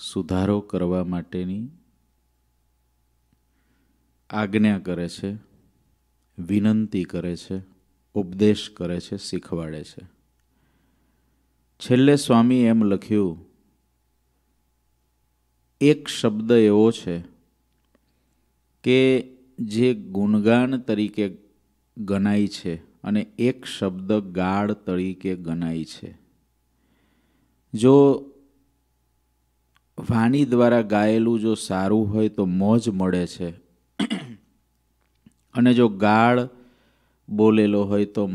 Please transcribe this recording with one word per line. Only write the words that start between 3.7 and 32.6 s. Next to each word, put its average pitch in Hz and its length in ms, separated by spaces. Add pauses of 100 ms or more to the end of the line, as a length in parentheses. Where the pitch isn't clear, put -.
આજ્ઞા 104 520
કરે 87 280
છે, - 200 (1080)
વિનંતી 101 680
કરે 87 300
છે, 95 220 (580)
ઉપદેશ 101 560
કરે 87 300
છે, - 180
શીખવાડે 82 640
છે. - 200 (1800)
છેલ્લે 135 380
સ્વામી 123 460
એમ 113 180
લખ્યું, 98 540 (2500)
એક 147 280
શબ્દ 110 400 (140)
એવો 107 300
છે 90 220 (1700)
કે 127 140 (680)
જે 110 220 (240)
ગુણગાન 107 600 (100)
તરીકે 104 440 (720)
ગણાય 101 520
છે 90 240 (280)
અને 104 200 (180)
એક 123 260
શબ્દ 95 440 (220)
ગાળ 98 480
તરીકે 92 580
ગણાય 82 480
છે. - 260 (1600)
જો 123 220 (2000)
વાણી 120 480
દ્વારા 120 400
ગાયેલું 107 560
જો 110 180
સારું 101 480
હોય 107 300
તો 101 160
મોજ 104 380